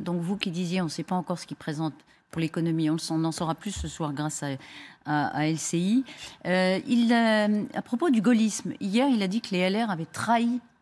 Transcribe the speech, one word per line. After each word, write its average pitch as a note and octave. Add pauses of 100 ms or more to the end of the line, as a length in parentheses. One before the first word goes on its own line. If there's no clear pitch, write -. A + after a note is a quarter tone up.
Donc F3
vous F#3+
qui G3+
disiez, F3
on F3+
ne D#3+
sait D#3
pas F#3
encore F3
ce -
qu'il -
présente D#3 (380)
pour E3
l'économie, D#3+
on D#3
le E3
sa-, -
on D#3+
en D#3+
saura D#3+
plus G3+
ce -
soir D3+
grâce D3+
à, D3 (560)
à, D3
à D3
L D#3+
C -
I. G#3+ (420)
Euh, F#3
il, A#3
euh, G#3+ (120)
à -
propos C#4+
du A3+
gaullisme, A3
hier A#3
il A#3
a F#3+
dit G#3
que -
les F3+
L F#3
R A3
avaient E3
trahi A#3 (240)